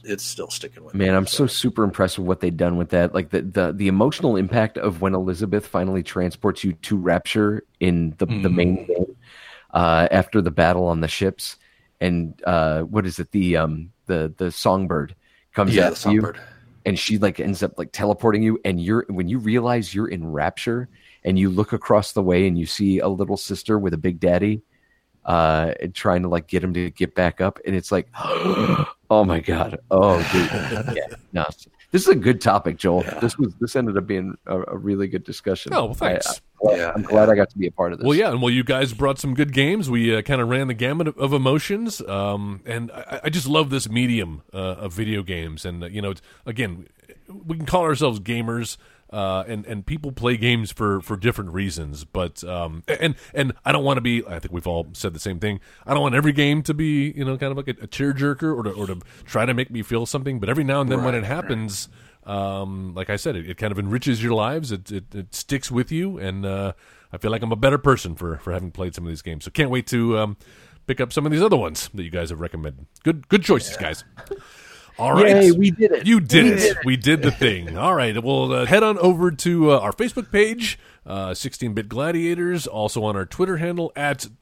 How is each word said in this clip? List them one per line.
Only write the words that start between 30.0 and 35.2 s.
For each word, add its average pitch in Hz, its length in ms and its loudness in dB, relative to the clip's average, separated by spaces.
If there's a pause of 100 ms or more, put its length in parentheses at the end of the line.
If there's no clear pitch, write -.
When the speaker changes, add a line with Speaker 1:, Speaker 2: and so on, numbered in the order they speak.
Speaker 2:
dude." 87 640 -2
Speaker 1:
<laughs> - 0 -
Speaker 2:
Yeah, 71 200 -8 (160)
no, 85 120 -2 (460)
this 185 120 2
is 359 60 2
a 381 60 10
good 117 260 2
topic, 98 380 2
Joel. 90 260 2
Speaker 1:
Yeah. - 140 -10
Speaker 2:
This 117 180 0
was, 110 240 0
this 117 160 -2
ended 113 220 0
up 92 80 -4
being 95 300 -4 (100)
a, 92 140 -2
a - 180 -8
really 98 300 -2
good 92 160 -6